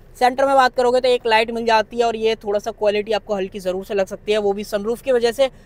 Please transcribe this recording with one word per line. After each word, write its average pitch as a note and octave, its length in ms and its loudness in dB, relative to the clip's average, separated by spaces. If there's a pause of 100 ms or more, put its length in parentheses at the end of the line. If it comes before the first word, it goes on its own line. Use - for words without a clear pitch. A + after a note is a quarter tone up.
(160)
सेंटर B3+ 300 2
में C#4 80 2
बात B3+ 220 4
करोगे B3 240 2
तो B3+ 80 0
एक B3 180 0
लाइट A3+ 240 2
मिल A#3 160 -6
जाती A3 320 0
है A#3 60 2
और A3+ 120 -2
ये A3 180 0
थोड़ा G#3 240 -4
सा A3 140 -6
क्वालिटी G#3 400 -2
आपको G3+ 220 -4
हल्की G3 260 -6
ज़रूर F#3 240 -4
से A3 100 -8
लग F#3+ 120 0
सकती G#3 260 -6
है, G#3+ 60 2
वो G3+ 140 0
भी G#3 120 -8
sunroof G#3+ 380 -4
की C4+ 100 0
वजह A#3 200 2
से। C4+ 180 0 (160)